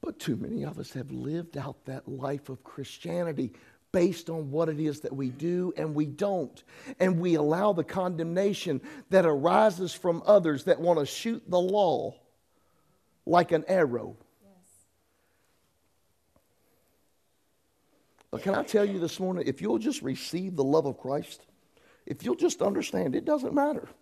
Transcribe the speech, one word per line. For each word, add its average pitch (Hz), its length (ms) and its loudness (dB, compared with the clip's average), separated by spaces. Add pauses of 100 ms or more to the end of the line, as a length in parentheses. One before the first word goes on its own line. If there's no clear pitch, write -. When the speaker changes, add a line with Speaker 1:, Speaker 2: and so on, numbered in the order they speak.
Speaker 1:
But - 100 -10
too 120 180 -2
many 139 280 -6
of 147 140 -10
us 143 160 -14
have 135 160 -8
lived 143 480 -8
out 135 260 -12
that 131 240 -12
life 139 400 -8
of 131 160 -14
Christianity 165 880 -6 (400)
based 175 380 2
on 160 200 -6
what 160 200 0
it 151 100 -4
is 147 200 -2
that - 140 -6
we 135 140 -2
do 175 480 -2
and 156 180 -4
we 151 120 0
don't. 175 580 -4 (340)
And 180 220 2
we 175 140 2
allow 165 400 2
the 165 100 0
condemnation 175 960 -2 (300)
that 185 160 8
arises 175 680 4
from 170 320 -2
others 160 400 6
that 151 160 4
want 165 180 4
to 147 60 2
shoot - 420 -6
the 180 140 4
law 185 540 2 (1120)
like 170 260 4
an 156 160 2
arrow. 120 480 2 (260)
Speaker 2:
Yes. - 100 -20 (3750)
Speaker 1:
But 113 120 -6
can 196 120 0
I - 80 0
tell 208 240 2
you 196 120 -2
this 170 220 -4
morning, 185 260 -2
if 131 140 -4
you'll 208 160 0
just 240 240 -4
receive 175 560 -6
the 139 80 2
love 147 220 2
of 131 100 -4
Christ, - 480 -8 (640)
if - 180 -10
you'll 233 100 0
just - 280 0
understand, 185 520 -2
it - 120 -4
doesn't 294 260 0
matter. 285 380 0 (100)